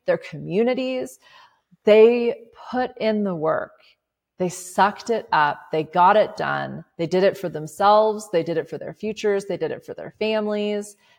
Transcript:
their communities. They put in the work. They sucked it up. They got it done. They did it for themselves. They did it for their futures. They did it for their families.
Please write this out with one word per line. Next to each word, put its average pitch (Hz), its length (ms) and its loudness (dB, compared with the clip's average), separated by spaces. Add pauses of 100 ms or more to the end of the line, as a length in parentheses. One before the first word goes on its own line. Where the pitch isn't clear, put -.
their - 100 0
communities. 254 1000 -4 (680)
They 233 600 6 (240)
put 254 280 -6
in 214 260 -2
the 185 100 -2
work. 156 380 -2 (680)
They 180 100 -2
sucked - 600 -2
it 220 220 -4
up. 147 400 0
They 160 100 -2
got 180 340 4
it 196 200 0
done. 143 480 -6 (120)
They 165 100 -4
did 185 180 0
it 190 120 2
for 175 120 -8
themselves. 208 840 0
They 165 140 0
did 165 120 -4
it 143 140 -6
for 143 80 -10
their 165 160 -12
futures. 202 520 -4
They 175 100 -6
did 156 160 -6
it - 120 -14
for - 100 -14
their - 240 -16
families. 208 800 -4 (220)